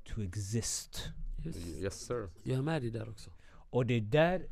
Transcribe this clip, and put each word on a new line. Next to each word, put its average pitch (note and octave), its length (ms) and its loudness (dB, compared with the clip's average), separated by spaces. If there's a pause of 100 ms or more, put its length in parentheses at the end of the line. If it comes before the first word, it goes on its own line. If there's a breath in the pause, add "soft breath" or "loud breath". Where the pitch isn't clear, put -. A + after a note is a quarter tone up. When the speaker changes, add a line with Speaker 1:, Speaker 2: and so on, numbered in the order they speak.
Speaker 1:
to - 160 -4
exist." G2+ 880 -2 (360)
Speaker 2:
Yes. E2 120 -4 (100)
Speaker 3:
Yes, E2 380 -4
sir. A2 240 -2 (140)
Speaker 2:
Jag B2+ 140 2
är C3 40 2
med D#3 200 2
dig A#2 100 0
där A2 180 -4
också. - 220 -12 (380 soft breath)
Speaker 1:
Och B2 160 6
det A#2+ 80 4
är A#2 80 6
där D#3 500 6